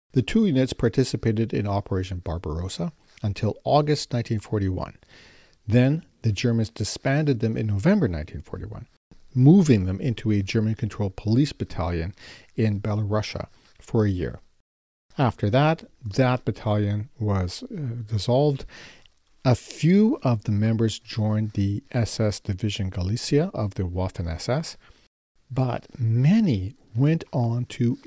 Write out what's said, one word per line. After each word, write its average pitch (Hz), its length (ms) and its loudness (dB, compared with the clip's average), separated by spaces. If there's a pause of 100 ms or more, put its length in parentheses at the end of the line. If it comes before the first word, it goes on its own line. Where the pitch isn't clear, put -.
(140)
The 131 100 2
two 220 240 2
units 131 260 2
participated 113 800 0
in 101 140 -2
Operation 95 540 -4
Barbarossa 87 720 -6 (300)
until 104 420 -2
August 147 500 0
nineteen 117 260 -2
forty-one. 98 560 -4 (720)
Then 127 380 2 (160)
the 113 100 2
Germans 113 380 0
disbanded 135 680 -2
them 113 160 0
in 117 100 -2
November 123 420 2
nineteen 76 320 -6
forty-one, 104 460 -12 (480)
moving 135 500 8
them 95 160 -2
into 113 320 -2
a 101 100 2
German-controlled 107 760 -2
police 120 360 2
battalion 87 640 -4 (420)
in 107 240 0
Belarusia 104 680 -4 (300)
for - 260 0
a 104 60 2
year. 82 300 -4 (800)
After 110 320 0
that, 147 340 2 (180)
that 123 440 0
battalion 104 720 -2
was, 98 460 -2
uh, 226 160 -10 (260)
dissolved. 127 580 0 (800)
A 127 120 4
few 202 680 2
of 120 220 0
the 110 80 -2
members 110 460 2
joined 107 540 -2
the 101 300 -2 (100)
S 117 280 -2
S 104 200 0
Division 98 500 -4
Galicia 120 640 -2
of 101 200 -4
the 95 100 -4
Waffen 90 440 -4
S 82 220 -6
S, 151 260 -4 (720)
but 127 360 -2 (120)
many 123 760 2 (200)
went 151 380 2
on 120 340 0
to 123 400 -2